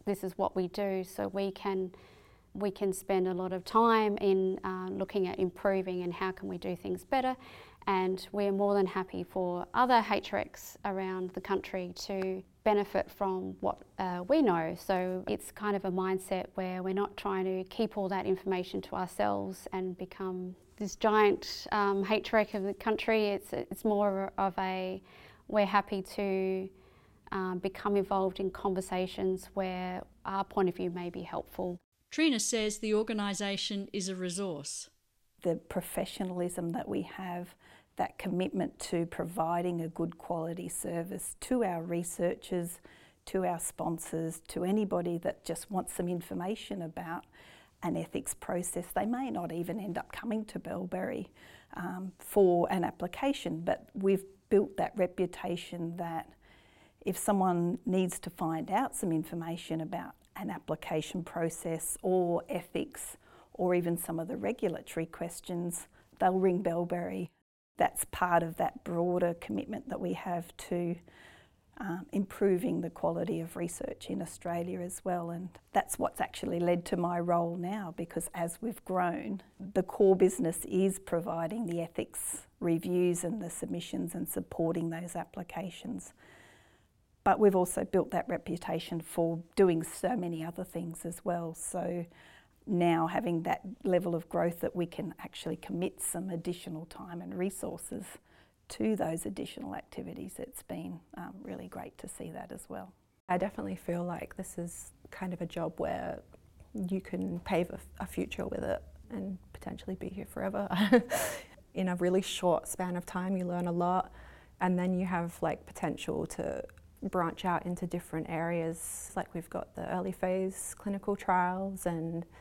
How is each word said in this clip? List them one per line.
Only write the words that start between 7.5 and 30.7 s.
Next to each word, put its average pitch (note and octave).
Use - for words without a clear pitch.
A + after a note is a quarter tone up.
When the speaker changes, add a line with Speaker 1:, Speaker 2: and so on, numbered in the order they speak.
Speaker 1:
And F#3
we're G3+
more G3+
than G3
happy F#3
for F3+
other A#3+
H -
recs -
around F#3
the F#3
country F#3
to F#3+
benefit G#3
from F#3+
what, F#3
uh, F3+
we D4
know. E3+
So F#3
it's -
kind G#3
of G3
a F#3+
mindset F#3
where F#3
we're F#3+
not G3+
trying F#3+
to F#3
keep -
all G3
that F#3+
information F#3+
to -
ourselves F#3+
and F#3
become F#3
this G3+
giant, -
um, G3
H -
rec G#3+
of G3+
the G3
country. A3
It's, G3
it's -
more G3+
of G3
a, F#3
we're G#3
happy G3
to, F#3+
um, F#3
become G3
involved F#3+
in F#3+
conversations F#3
where F#3
our G3
point F#3+
of F3